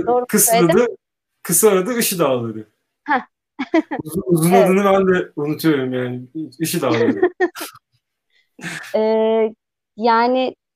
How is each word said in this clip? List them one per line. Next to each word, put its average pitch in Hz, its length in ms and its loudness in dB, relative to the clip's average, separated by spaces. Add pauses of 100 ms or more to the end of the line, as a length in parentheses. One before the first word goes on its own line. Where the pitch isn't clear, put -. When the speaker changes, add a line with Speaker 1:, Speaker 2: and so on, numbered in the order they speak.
Speaker 1:
Doğru 247 140 0
mu 247 80 -4
Speaker 2:
kısa - 240 2
Speaker 1:
söyledim? 220 240 4
Speaker 2:
adı, 240 100 4 (560)
kısa 208 280 2
adı 196 280 0
işid 190 220 -2
ağları. 117 440 -2 (400)
Speaker 1:
Heh. - 160 -2 (380)
<laughs> 311 460 -4
Speaker 2:
Uzun, 160 220 -6
uzun 170 260 2
Speaker 1:
Evet. 196 140 6
Speaker 2:
adını 190 180 2
ben 196 240 2
de 180 280 0
unutuyorum 147 560 -2
yani. 127 300 -6 (360)
işid 160 240 -4
ağları. - 440 0
Speaker 1:
<laughs> 349 40 0 (1600)
Ee, 220 600 0 (420)
yani 240 600 0 (200)